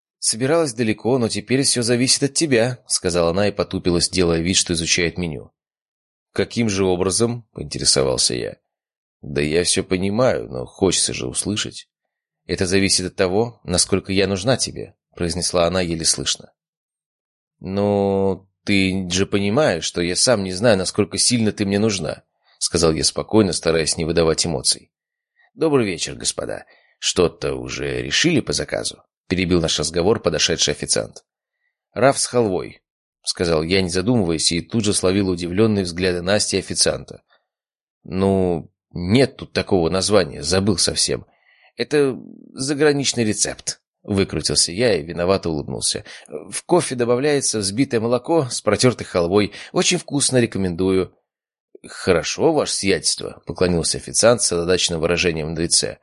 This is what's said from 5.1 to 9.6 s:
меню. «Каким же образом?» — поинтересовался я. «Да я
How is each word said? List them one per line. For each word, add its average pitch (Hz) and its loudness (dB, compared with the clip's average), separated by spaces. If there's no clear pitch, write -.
меню. 76 -8
«Каким 113 -2
же 98 0
образом?» — 95 0
поинтересовался 67 0
я. 55 -6
«Да 71 -4
я 78 2